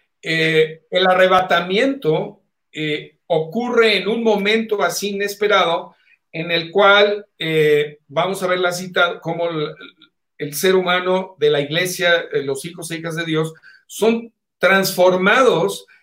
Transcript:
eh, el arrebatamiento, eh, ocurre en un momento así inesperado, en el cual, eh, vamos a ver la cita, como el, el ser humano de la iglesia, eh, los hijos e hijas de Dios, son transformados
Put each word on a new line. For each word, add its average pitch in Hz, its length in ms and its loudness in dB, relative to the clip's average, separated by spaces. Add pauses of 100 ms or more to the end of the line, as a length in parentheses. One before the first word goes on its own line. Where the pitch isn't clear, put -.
(220)
eh, 160 680 0
el 185 160 2
arrebatamiento, 185 1300 2 (320)
eh, 151 540 -8
ocurre 220 720 0
en 190 100 -6
un 233 140 -2
momento 214 600 0
así 175 280 -2
inesperado, 196 840 -2 (360)
en 165 200 -8
el 165 220 -4
cual, 202 540 4 (120)
eh, 151 720 0
vamos 185 340 -2
a 180 60 -2
ver 180 100 0
la 180 140 -2
cita, 175 480 -2
como 170 280 -6
el, 156 240 -6 (640)
el 143 160 -10
ser 185 220 0
humano 180 640 -2
de 147 100 2
la 147 120 2
iglesia, 170 720 -2
eh, 143 100 -2
los 135 220 -6
hijos 170 260 -12
e 165 60 -8
hijas 165 180 -8
de 165 100 -6
Dios, 160 300 -4 (320)
son 226 460 -2 (260)
transformados 185 1300 2 (160)